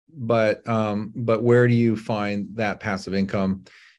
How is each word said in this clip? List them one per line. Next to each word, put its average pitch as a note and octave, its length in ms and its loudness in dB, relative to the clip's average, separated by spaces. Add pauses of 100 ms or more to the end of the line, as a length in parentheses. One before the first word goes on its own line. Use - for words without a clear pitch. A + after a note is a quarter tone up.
(140)
but, A2+ 560 0
um, G#2+ 460 -2
but A#2 280 0
where A#2+ 240 6
do A#2+ 60 4
you A#2 240 2
find G2+ 580 -4
that G#2+ 240 -4
passive F#2+ 340 -6
income? G2 520 -2 (320)